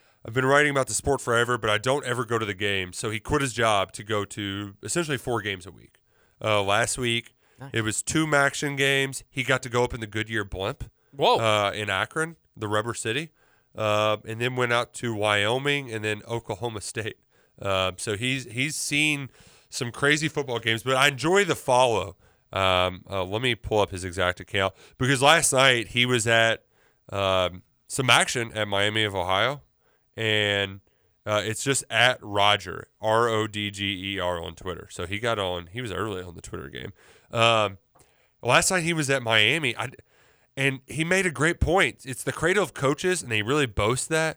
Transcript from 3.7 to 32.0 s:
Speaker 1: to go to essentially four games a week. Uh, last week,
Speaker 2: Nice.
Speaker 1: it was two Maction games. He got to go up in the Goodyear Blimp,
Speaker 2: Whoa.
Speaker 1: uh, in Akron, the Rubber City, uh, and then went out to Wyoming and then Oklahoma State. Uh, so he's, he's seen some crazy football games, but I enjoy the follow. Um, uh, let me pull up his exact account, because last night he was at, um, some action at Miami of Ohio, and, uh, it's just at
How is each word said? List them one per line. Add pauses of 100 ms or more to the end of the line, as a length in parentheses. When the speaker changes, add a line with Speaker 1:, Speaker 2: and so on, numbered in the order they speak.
Speaker 1:
to
go
to (100)
essentially
four
games
a
week. (420)
Uh,
last
week, (240)
Speaker 2:
Nice.
Speaker 1:
it
was
two
Maction
games.
He
got
to
go
up
in
the
Goodyear
Blimp, (260)
Speaker 2:
Whoa.
Speaker 1:
uh,
in
Akron, (200)
the
Rubber
City, (460)
uh,
and
then
went
out
to
Wyoming
and
then
Oklahoma
State. (420)
Uh,
so
he's,
he's
seen (380)
some
crazy
football
games,
but
I
enjoy
the
follow. (360)
Um,
uh,
let
me
pull
up
his
exact
account, (240)
because
last
night
he
was
at, (460)
um, (240)
some
action
at
Miami
of
Ohio, (560)
and, (440)
uh,
it's
just
at